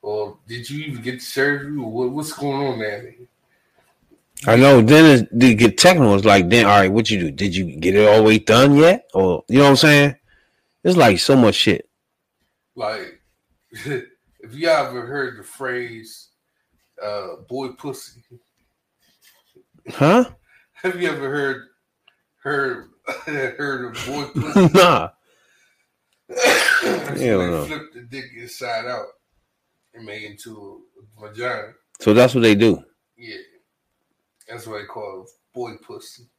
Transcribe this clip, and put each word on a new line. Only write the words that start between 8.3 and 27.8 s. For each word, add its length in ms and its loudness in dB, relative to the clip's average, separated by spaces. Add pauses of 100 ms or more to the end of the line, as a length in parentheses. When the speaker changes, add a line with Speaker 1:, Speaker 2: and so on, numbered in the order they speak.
Speaker 2:
done 360 4
yet? 380 2
Or, 340 -2
you 120 2
know 40 6
what 60 6
I'm 80 6
saying? 380 4 (680)
It's, 140 0
like, 220 4
so 180 2
much 180 4
shit. 340 -2 (840)
Speaker 1:
Like, 460 -12 (240)
<laughs> 260 -20
if 320 -12 (480)
you 160 -8
ever 400 -4
heard 320 -10
the 40 -20
phrase, 840 -14 (720)
uh, 260 -12 (200)
"boy 220 -12
pussy." 520 -18 (1700)
Speaker 2:
Huh? 340 2 (500)
Speaker 1:
Have 280 -8
you 80 -4
ever 200 -10
heard, 360 -8 (760)
heard, 480 -8 (160)
<laughs> 200 -14
heard 600 -10 (120)
of 80 -12
boy 200 -10 (160)
pussy? 280 2
Speaker 2:
<laughs> 40 -4
Nah. 360 2 (1200)
Speaker 1:
<coughs> 0 -
That's 920 -2
Speaker 2:
Hell 180 0
Speaker 1:
when 120 -4
they 60 -4
Speaker 2:
no. 80 -6
Speaker 1:
flip 280 -16